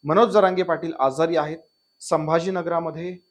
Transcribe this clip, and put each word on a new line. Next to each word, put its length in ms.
मनोज 260
जरांगे 340
पाटील 360
आजारी 360
आहेत, 220
संभाजीनगरामध्ये 1160